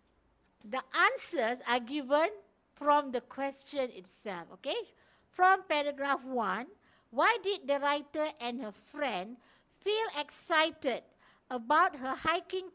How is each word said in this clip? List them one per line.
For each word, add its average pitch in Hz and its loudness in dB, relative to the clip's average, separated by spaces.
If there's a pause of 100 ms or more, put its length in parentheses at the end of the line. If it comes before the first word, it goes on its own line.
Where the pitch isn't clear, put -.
(680)
the 254 -4 (120)
answers 302 2
are 247 2
given 285 2 (460)
from 294 2
the 240 -2
question 269 -6
itself, 185 -10
okay? 277 -6 (560)
From 381 4
paragraph 277 -2
one, 240 -2 (420)
why 349 4
did 381 -2
the 277 2
writer 294 0 (120)
and 240 -6
her 214 -8
friend 240 -6 (440)
feel 427 0 (120)
excited 302 0 (480)
about 294 4
her 262 -6
hiking 359 -2